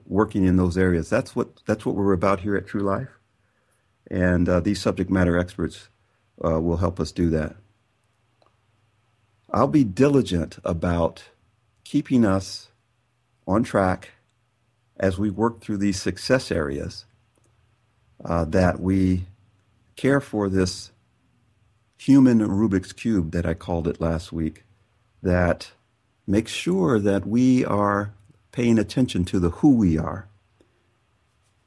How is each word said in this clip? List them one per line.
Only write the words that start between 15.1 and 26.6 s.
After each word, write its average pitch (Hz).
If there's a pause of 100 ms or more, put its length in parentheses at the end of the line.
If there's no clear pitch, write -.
we 104
work 113
through 104
these 98
success 127
areas, 76 (1160)
uh, 85
that 90
we 92 (720)
care 139
for 104
this 92 (1080)
human 131
Rubik's 98
Cube 92
that 85
I 85
called 85
it -
last 82
week, 80 (580)
that 90 (560)
makes 107
sure 170